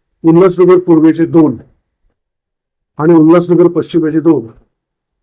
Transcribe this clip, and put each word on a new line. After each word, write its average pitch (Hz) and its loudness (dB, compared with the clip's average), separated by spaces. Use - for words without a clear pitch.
उल्हासनगर 175 2
पूर्वेचे 160 0
दोन 139 0
आणि 160 0
उल्हासनगर 170 2
पश्चिमेचे 160 -4
दोन, 143 -2